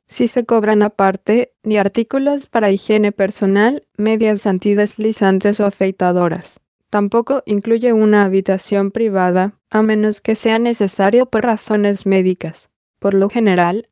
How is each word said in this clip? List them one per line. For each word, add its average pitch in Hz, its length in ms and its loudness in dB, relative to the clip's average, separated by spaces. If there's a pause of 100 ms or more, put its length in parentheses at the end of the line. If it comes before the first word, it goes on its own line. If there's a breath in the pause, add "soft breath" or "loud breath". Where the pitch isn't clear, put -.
si - 220 -2
se 240 180 -2
cobran 214 360 2
aparte, 208 720 0 (100)
ni 214 140 0
artículos 269 680 -2
para 214 220 0
higiene 208 420 0
personal, 202 840 0
medias 214 500 0
antideslizantes 208 1160 0
o 208 60 2
afeitadoras. 180 920 -2 (300)
Tampoco 233 560 -2
incluye 226 480 0
una 214 320 4
habitación 196 680 -2
privada, 190 640 0 (120)
a 214 140 2
menos 214 360 0
que 220 160 -2
sea 226 240 -2
necesario 233 680 0
por 226 180 -2
razones 208 600 -2
médicas. 185 640 -2 (320)
Por 196 140 -2
lo 196 160 2
general, 196 640 0